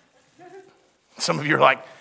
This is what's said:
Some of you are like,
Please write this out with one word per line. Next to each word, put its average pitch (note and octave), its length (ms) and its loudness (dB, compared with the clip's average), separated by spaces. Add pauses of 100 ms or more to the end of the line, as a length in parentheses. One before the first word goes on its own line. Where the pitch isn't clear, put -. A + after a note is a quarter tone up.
(1160)
Some E3 220 -2
of D3+ 80 -6
you D#3 80 2
are - 40 2
like, C3+ 220 4 (200)